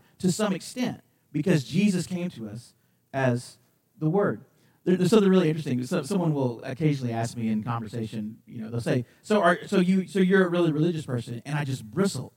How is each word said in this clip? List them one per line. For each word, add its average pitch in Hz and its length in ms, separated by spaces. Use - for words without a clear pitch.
to 180 120
some 208 220
extent 247 480
because 151 340
Jesus 185 420
came 175 240
to 113 160
us 107 260
as 123 440
the 156 100
word. 175 360
There, 180 100
there's 185 140
something 208 200
really 185 200
interesting. 151 360
So, 165 180
someone 160 300
will 123 300
occasionally 131 480
ask 117 240
me 113 140
in 107 140
conversation, 110 800
you 117 160
know, 110 80
they'll 117 100
say, 123 260
"So 208 200
are, 175 260
so 196 120
you, 185 280
so 208 120
you're 190 260
a 175 40
really 170 220
religious 160 340
person?" 120 400
And 147 120
I 143 80
just 131 180
bristle 151 540